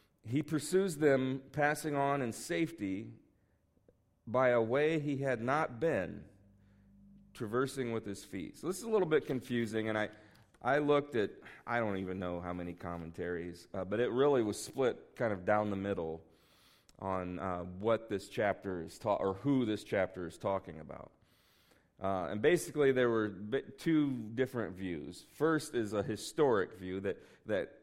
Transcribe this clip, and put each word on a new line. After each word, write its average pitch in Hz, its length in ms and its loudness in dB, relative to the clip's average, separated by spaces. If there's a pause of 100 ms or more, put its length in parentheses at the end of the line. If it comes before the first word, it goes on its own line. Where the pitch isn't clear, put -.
(260)
He 131 180 0
pursues 175 540 0
them, 135 440 4 (100)
passing 151 440 0
on 139 260 2
in 117 100 -2
safety 110 760 -4 (1200)
by 127 220 4
a 123 120 6
way 143 380 2
he 143 180 -2
had 131 240 0
not 127 380 0
been, 92 420 0 (1120)
traversing 127 580 -2
with 110 140 -4
his 98 180 -8
feet. - 340 -8
So - 100 -6
this 190 100 -4
is - 60 -10
a 226 60 -6
little 202 180 2
bit 156 180 4
confusing, 113 640 -2
and 110 80 0
I, 107 120 0 (520)
I 135 180 2
looked 143 360 2
at, 104 160 2 (340)
I 120 140 0
don't 104 180 0
even 92 220 -4
know 87 220 -4
how 87 100 -6
many 87 220 -6
commentaries, 87 1000 -8
uh, 95 120 -4
but 104 140 -2
it 120 120 2
really 131 320 4
was 104 180 0
split - 540 -2
kind 117 160 0
of 92 140 -4
down 107 240 4
the 98 80 -2
middle 90 440 -4 (800)
on, 90 400 -2
uh, 90 200 -4 (200)
what 113 300 2
this 98 180 -2
chapter 98 540 0
is 82 160 -10
ta-, 104 180 2
or 95 200 0
who 131 300 2
this 107 180 -2
chapter 92 440 -2
is 82 100 -12
talking 92 420 -4
about. 71 320 -14 (920)
Uh, 95 280 0
and 104 100 -4
basically, 147 500 4
there 123 180 4
were 110 200 2
bi-, 104 340 -4 (140)
two 151 340 4 (240)
different 120 400 -2
views. 87 500 -6 (100)
First 156 380 2
is 107 200 0
a 104 100 2
historic 107 720 2
view 92 220 -6
that, 98 180 -2 (280)
that 98 260 -2 (100)